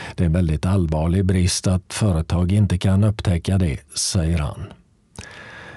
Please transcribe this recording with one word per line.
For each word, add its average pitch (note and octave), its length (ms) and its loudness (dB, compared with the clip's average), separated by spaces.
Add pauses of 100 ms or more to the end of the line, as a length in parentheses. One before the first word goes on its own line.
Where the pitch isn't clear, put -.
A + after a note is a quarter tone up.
(140)
Det F2+ 100 0
är - 20 2
en D#2+ 60 2
väldigt D#2+ 340 0
allvarlig F2 600 2
brist F#2 400 0
att F#2 260 0
företag F2 600 0
inte G2 260 4
kan G2 260 2
upptäcka F#2+ 540 0
det, E2 200 0 (160)
säger E2 440 0
han. C#2+ 200 -4 (1160)